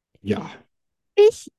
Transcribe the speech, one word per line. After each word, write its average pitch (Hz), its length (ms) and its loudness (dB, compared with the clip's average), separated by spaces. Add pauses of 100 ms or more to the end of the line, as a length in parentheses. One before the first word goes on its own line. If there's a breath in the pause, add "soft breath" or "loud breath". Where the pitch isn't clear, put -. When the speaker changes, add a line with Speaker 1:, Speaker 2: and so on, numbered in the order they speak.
(220)
Speaker 1:
Ja. - 280 -8 (680)
Speaker 2:
Ich 427 440 2